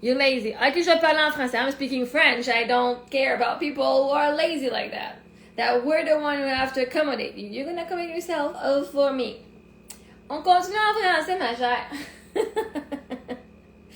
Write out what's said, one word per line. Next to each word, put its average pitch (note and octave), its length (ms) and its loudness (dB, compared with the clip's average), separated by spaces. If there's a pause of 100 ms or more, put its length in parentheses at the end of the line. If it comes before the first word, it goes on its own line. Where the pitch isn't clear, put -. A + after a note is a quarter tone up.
You're B3+ 180 0
lazy. C4 360 2
Ok, A#3+ 220 2
je F4 140 2
vais E4 100 6
parler D#4 200 4
en D4+ 100 4
français. B3+ 260 -4
I'm B3+ 140 0
speaking C4+ 360 -4
French. B3+ 420 2
I A#3 180 2
don't B3 440 2
care C4 240 0
about A#3+ 240 0
people C4+ 460 2
who C#4 60 0
are D4 240 2
lazy D#4 340 0
like A3 220 -4
that. - 260 -10 (400)
That A#3+ 280 2
we're D#4 200 2
the D#4 140 4
one D4 200 0
who C#4 100 -2
have C4 260 0
to C4 80 0
accommodate C4 540 -2
you. G#3 120 -12
You're A#3 160 -8
gonna E4+ 180 -6
accommodate F4 320 -6
yourself, E4 420 -2
uh, C#4 280 0
for C#4 280 0
me. B3 240 -4 (920)
On D4 140 -6
continue F4+ 360 4
en G#4+ 160 2
français, F#4 440 2
ma A#3+ 160 -2
chère. B3 320 -2 (480)
<laughs> D4 1040 -6 (580)